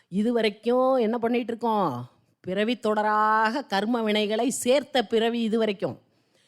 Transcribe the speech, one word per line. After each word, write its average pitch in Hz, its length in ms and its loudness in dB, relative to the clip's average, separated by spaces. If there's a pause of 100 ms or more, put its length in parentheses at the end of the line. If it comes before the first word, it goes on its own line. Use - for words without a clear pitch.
இது 214 260 -2
வரைக்கும் 233 600 2
என்ன 233 220 0
பண்ணிட்டு 240 300 -2
இருக்கோம்? 208 640 -2 (280)
பிறவி 208 360 -2
தொடராக 214 920 0
கர்ம 214 440 0
வினைகளை 214 360 0
சேர்த்த 254 580 0
பிறவி 233 360 0
இது 226 160 0
வரைக்கும். 202 420 -2 (480)